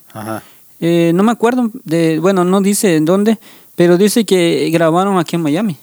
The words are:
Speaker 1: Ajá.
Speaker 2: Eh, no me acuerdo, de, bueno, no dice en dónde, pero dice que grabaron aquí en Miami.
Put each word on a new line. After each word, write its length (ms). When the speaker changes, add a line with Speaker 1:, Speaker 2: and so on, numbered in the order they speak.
Speaker 1:
Ajá. 300
Speaker 2:
Eh, 340
no 80
me 100
acuerdo, 380
de, 340
bueno, 260
no 180
dice 340
en 80
dónde, 340
pero 240
dice 260
que 480
grabaron 460
aquí 180
en 60
Miami. 400